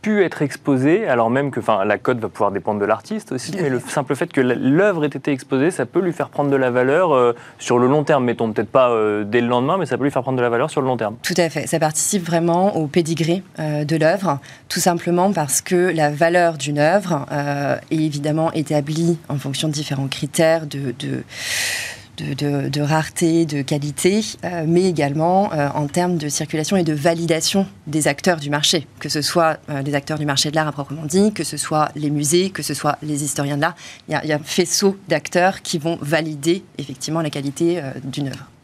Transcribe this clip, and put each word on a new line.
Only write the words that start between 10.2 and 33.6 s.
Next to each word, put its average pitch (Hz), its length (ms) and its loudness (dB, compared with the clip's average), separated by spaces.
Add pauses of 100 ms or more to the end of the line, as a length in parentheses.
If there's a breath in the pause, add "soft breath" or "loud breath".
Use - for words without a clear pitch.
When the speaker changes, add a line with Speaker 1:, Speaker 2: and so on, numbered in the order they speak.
Speaker 1:
prendre 131 160 -2
de 123 40 2
la 123 60 2
valeur 120 220 0
sur 151 100 -2
le 131 60 0
long 127 100 0
terme. 110 260 -4
Speaker 2:
Tout 185 140 -4
à 170 140 2
fait, - 160 -6
ça 160 140 -2
participe 160 420 -2
vraiment 170 540 2
au 160 100 -2
pédigré, 165 560 0 (160)
euh, 151 260 -2
de 151 120 0
l'œuvre, 160 420 2 (300 loud breath)
tout - 120 -4
simplement 175 520 2
parce 151 280 -2
que 180 340 0
la 156 160 2
valeur 170 460 4
d'une 147 220 -4
œuvre, 170 540 2
euh, 143 440 -2 (140)
est 160 60 0
évidemment 156 560 0
établie 156 680 0 (100)
en 143 80 -4
fonction 139 320 -4
de 151 60 -2
différents 139 340 -4
critères 160 580 0
de, 139 320 -6
de, 127 260 -6 (960 loud breath)
de, 151 160 -6
de, 143 340 -2
de 139 140 -2
rareté, 160 640 2
de 143 160 -4
qualité, 147 580 0 (240)
euh, 170 220 -4
mais 170 180 4
également, 165 680 2
euh, 143 200 0
en 147 120 -2
termes 175 320 0
de 151 100 -4
circulation 156 480 -2
et 185 60 4
de 160 100 0
validation 165 760 0 (200)
des 151 220 0
acteurs 165 280 2
du 143 140 -6
marché, 147 360 0 (120)
que 156 100 -10
ce 147 140 -2
soit, 160 340 2 (140)
euh, 190 100 -4
les 143 140 -4
acteurs 147 240 -2
du 151 80 -2
marché 143 240 0
de 147 60 -2
l'art 156 120 2
à 147 40 -6
proprement 147 340 -8
dit, 196 260 4
que 208 120 -4
ce - 120 -8
soit 151 400 0
les 147 140 -2
musées, 151 400 2
que 170 120 -10
ce 147 120 -4
soit 143 280 -2
les 151 220 -4
historiens 143 320 -4
de 143 60 0